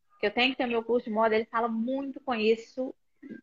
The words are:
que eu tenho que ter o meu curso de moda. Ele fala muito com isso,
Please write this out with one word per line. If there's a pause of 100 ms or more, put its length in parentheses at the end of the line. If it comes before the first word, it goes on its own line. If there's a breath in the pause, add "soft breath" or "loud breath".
(180)
que
eu
tenho
que
ter
o
meu
curso
de
moda.
Ele
fala
muito
com
isso, (480)